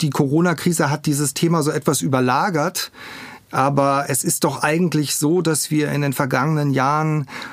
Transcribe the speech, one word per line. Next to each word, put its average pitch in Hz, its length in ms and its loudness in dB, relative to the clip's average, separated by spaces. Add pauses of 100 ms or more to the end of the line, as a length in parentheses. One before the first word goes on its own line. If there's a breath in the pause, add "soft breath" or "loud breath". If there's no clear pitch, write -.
Die 151 100 0
Corona-Krise 160 800 2
hat 147 160 -4
dieses 147 260 0
Thema 165 300 2
so 143 80 0
etwas 143 320 0
überlagert. 147 880 0 (640 loud breath)
Aber 139 560 2
es 139 160 -2
ist - 180 -2
doch 139 220 -2
eigentlich 151 500 0
so, 170 280 2
dass 160 280 0
wir 147 220 0
in 143 100 -2
den 139 100 0
vergangenen 143 600 0
Jahren 151 560 0 (240 loud breath)